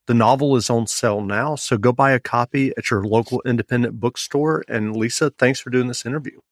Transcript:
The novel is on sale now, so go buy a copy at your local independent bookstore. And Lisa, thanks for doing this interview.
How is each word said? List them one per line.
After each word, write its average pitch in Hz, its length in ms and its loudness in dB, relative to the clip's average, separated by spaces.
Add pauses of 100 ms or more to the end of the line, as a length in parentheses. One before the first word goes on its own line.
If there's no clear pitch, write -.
The 120 80 2
novel 131 420 4
is 110 140 0
on 117 160 2
sale 104 340 0
now, 107 340 -2
so - 240 -2
go 123 140 4
buy 135 200 2
a 123 80 2
copy 127 560 -2
at - 140 -6
your 101 140 0
local 113 400 0
independent 120 560 -2
bookstore. 143 680 -2
And 107 300 -4
Lisa, 117 340 0
thanks 131 300 0
for 127 100 -14
doing 123 180 2
this - 180 -8
interview. 131 340 -8 (120)